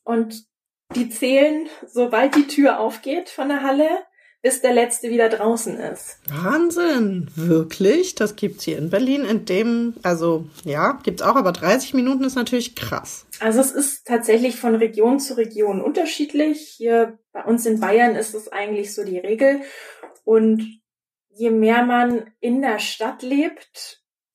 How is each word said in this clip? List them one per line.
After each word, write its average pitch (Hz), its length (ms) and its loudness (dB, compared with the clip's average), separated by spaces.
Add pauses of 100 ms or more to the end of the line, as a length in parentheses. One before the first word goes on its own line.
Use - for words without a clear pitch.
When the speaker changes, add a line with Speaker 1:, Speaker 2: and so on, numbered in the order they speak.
Speaker 1:
und 226 480 -4 (460)
die 240 120 -2
zählen, 285 600 2 (180)
sobald 240 480 0
die 285 140 2
Tür 277 320 4
aufgeht 294 480 -4
von 285 200 -6
der 277 140 -2
Halle, 277 260 2 (540)
bis 262 180 0
der 247 120 4
Letzte 240 380 0
wieder 233 180 4
draußen 220 500 -2
ist. - 400 -12 (100)
Speaker 2:
Wahnsinn, 240 1080 0
wirklich? 175 800 2
Das 208 180 -2
gibt's - 300 -6
hier 156 140 -6
in 160 120 -4
Berlin 262 340 0
in 208 200 -2
dem, 233 580 0
also 165 440 0 (180)
ja, 170 400 -2
gibt's - 180 -4
auch, - 140 2
aber 190 160 2
dreißig 202 420 0
Minuten 262 300 0
ist 262 100 -2
natürlich 240 400 -4
krass. - 520 -10 (120)
Speaker 1:
Also 220 220 2
es 269 100 2
ist - 380 -4
tatsächlich 233 480 2
von 226 180 0
Region 226 460 2
zu 247 160 -8
Region 214 440 0
unterschiedlich. 302 960 -2
Hier 226 420 0 (140)
bei - 120 -12
uns 233 220 0
in 220 120 2
Bayern 220 380 4
ist - 180 -6
es 214 160 -12
eigentlich 202 440 -6
so 202 100 -6
die 185 140 -6
Regel. 226 420 2 (640)
Und 220 560 2 (480)
je 226 220 -2
mehr 226 340 4
man 240 560 0
in 247 220 0
der 220 180 -2
Stadt 254 420 -6
lebt, 285 760 -4 (360)